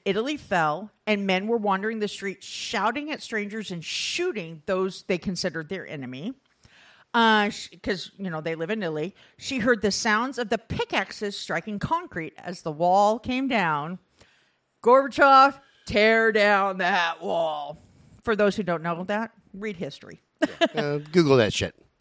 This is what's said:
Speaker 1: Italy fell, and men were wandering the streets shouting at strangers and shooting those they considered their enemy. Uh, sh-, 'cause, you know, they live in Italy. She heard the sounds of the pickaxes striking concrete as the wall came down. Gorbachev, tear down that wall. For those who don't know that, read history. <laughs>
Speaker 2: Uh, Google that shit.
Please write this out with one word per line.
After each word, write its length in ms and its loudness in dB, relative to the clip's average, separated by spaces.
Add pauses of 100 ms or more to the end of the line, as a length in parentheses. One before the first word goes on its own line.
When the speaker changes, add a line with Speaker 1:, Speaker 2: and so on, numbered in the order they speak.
Speaker 1:
Italy 320 -2
fell, 540 -2 (160)
and 200 0
men 220 0
were 100 2
wandering 400 -2
the 100 -2
streets 380 -10
shouting 640 -4
at 120 -8
strangers 480 -6
and 140 -8
shooting 840 -6
those 380 -2
they 140 -2
considered 520 -6
their 160 -8
enemy. 480 -10 (800)
Uh, 380 4
sh-, 180 -12 (140)
'cause, 340 -6
you 140 -8
know, 100 -6
they 160 -4
live 140 -4
in 120 -4
Italy. 320 -4 (220)
She 220 -6
heard 240 2
the 100 2
sounds 460 0
of 100 -4
the 100 0
pickaxes 800 -4
striking 400 -6
concrete 600 -4
as 240 -12
the 100 -6
wall 480 4
came 260 -4
down. 540 0 (840)
Gorbachev, 760 6 (280)
tear 460 4
down 460 2
that 440 0
wall. 560 -4 (440)
For 140 0
those 200 2
who 60 -2
don't 200 -2
know 220 -4
that, 280 -4 (200)
read 240 -10
history. 440 -12 (200)
<laughs> 100 2 (240)
Speaker 2:
Uh, 240 -2 (140)
Google 260 6
that 140 4
shit. 220 -4 (260)